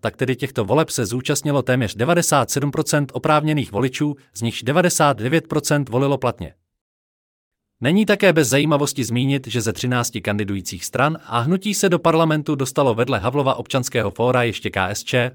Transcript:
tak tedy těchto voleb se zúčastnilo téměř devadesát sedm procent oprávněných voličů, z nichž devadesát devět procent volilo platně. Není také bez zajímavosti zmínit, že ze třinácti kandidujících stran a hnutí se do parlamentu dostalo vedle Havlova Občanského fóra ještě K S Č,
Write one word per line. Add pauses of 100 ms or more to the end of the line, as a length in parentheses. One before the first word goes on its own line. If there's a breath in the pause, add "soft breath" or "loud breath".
tak
tedy
těchto
voleb
se
zúčastnilo
téměř
devadesát
sedm
procent
oprávněných
voličů, (180 soft breath)
z
nichž
devadesát
devět
procent
volilo
platně. (1300)
Není
také
bez
zajímavosti
zmínit,
že
ze
třinácti
kandidujících
stran
a
hnutí
se
do
parlamentu
dostalo
vedle
Havlova
Občanského
fóra
ještě
K
S
Č,